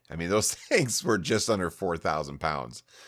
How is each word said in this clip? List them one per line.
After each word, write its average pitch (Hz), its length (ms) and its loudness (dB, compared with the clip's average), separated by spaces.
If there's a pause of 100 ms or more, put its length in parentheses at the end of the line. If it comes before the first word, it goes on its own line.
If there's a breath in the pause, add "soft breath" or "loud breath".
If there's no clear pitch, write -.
I 71 60 -10
mean, 85 140 -2
those 104 340 2
<laughs> - 60 -10
tanks 151 340 2
were 110 140 4
just 107 320 2
under 95 200 2
four 87 280 -2
thousand 76 420 -2
pounds, 71 440 -4 (240 loud breath)